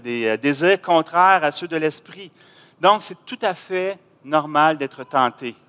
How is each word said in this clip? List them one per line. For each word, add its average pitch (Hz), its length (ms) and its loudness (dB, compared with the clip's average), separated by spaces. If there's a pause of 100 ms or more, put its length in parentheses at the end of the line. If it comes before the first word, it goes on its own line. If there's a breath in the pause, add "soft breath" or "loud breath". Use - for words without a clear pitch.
des, 120 240 -4
euh, 110 100 0
désirs 147 440 0
contraires 175 600 2
à 147 100 -2
ceux 180 160 -10
de 165 80 -6
l'esprit. 156 540 -6 (500 soft breath)
Donc, 196 220 4
c'est 185 220 -12
tout - 160 -14
à 190 140 -2
fait 185 440 -6 (260)
normal 151 520 2
d'être 139 280 -10
tenté. 123 500 -2 (140)